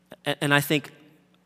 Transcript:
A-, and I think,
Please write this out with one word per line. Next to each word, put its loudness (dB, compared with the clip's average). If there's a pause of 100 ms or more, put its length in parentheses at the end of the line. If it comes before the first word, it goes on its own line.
(240)
A-, -2
and 2
I 6
think, -2 (540)